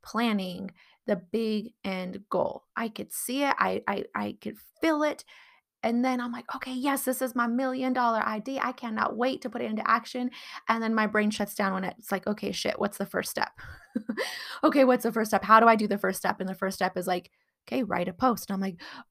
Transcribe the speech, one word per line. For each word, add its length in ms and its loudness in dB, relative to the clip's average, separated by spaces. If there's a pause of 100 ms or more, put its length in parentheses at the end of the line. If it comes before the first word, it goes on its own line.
planning 680 -2 (340)
the 120 2
big 560 -2 (100)
end 460 -6
goal. 340 0 (140)
I 100 -2
could 240 -10
see 320 -2
it. 160 2
I, 260 0
I, 200 -2 (100)
I 260 -4
could 140 -8 (260)
feel 220 2
it. 220 -4 (640)
And 160 2
then 160 0
I'm 140 -6
like, 200 -10
"Okay, 200 -8
yes, 320 -2
this 160 -2
is 120 -4
my 140 0
million 460 0
dollar 260 2
idea. 420 -2
I 120 0
cannot 420 -2
wait 260 0
to 80 -6
put 120 -6
it 100 -4
into 180 0
action." 420 0 (360)
And 160 2
then 100 0
my 140 2
brain 240 2
shuts 240 -4
down 160 0
when 140 -2
it's 260 -8
like, 160 -2
"Okay, 240 -2
shit, 260 -2
what's 200 -2
the 80 -4
first 240 -4
step? 280 -4 (380)
<laughs> 720 -6
Okay, 180 6
what's 200 4
the 100 0
first 180 0
step? 140 2
How 160 10
do 60 10
I 100 8
do 100 0
the 100 0
first 220 0
step?" 220 -2
And 80 -4
the 60 -6
first 200 -4
step 220 0
is 100 -2
like, 240 -2 (340)
"Okay, 180 -2
write 260 0
a 40 -8
post." 360 0
And 60 -2
I'm 40 -2
like, 220 -4 (300)